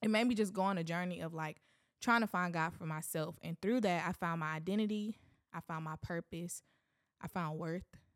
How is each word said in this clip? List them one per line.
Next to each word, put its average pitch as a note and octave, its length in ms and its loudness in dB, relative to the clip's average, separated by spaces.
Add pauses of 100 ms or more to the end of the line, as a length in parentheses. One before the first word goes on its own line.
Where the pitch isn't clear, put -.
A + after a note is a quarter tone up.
it A3 80 2
made A3 160 6
me B3 100 4
just G3+ 180 2
go F#3+ 80 0
on F#3+ 160 4
a E3 80 0
journey F3 340 -2
of, E3 140 -6
like, D#3 240 -6 (420)
trying A#3 220 6
to G#3+ 60 2
find F3+ 260 0
God E3 200 2
for - 120 -10
myself. D#3 560 -4
And E3 180 -6
through A#3 220 2
that, F3+ 260 2
I F#3 60 0
found E3 260 -2
my D#3 140 -2
identity. G#3 640 -2 (360)
I E3+ 60 -8
found D#3+ 240 -6
my D#3 180 -6
purpose. E3+ 600 -6 (580)
I E3+ 80 -8
found D#3 320 -2
worth. E3 240 -2 (320)